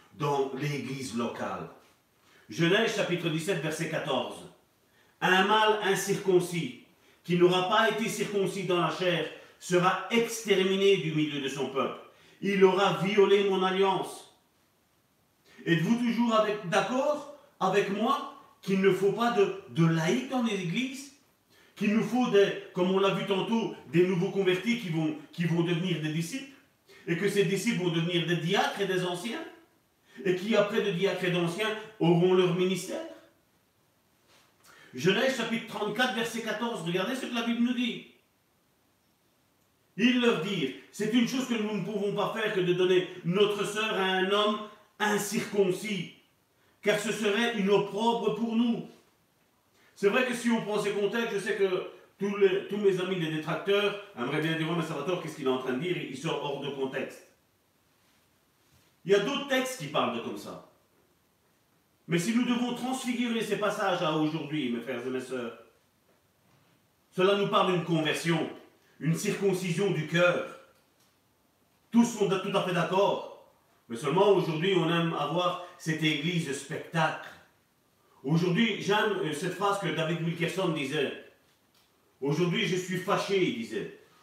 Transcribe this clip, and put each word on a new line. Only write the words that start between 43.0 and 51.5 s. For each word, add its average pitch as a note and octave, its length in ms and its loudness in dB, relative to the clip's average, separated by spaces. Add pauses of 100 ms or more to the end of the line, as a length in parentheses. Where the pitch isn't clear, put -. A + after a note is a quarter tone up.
notre G3+ 400 2
sœur G#3+ 300 -4
à F#3+ 80 0
un F#3 280 2
homme G#3 280 2 (400)
incirconcis, G3+ 1160 -2 (680)
car G#3 160 2
ce G#3+ 120 -4
serait A3+ 480 0
une G3 120 2
opprobre G3+ 640 2
pour A3+ 200 -4
nous. » A3+ 320 0 (1120)
C'est G3 120 4
vrai B3 180 2
que A#3+ 80 -2
si A#3 160 -2
on A3+ 120 2
prend G3+ 160 -2
ces G3 140 0
contextes, G#3 420 0
je F#3+ 60 0
sais G3+ 160 -2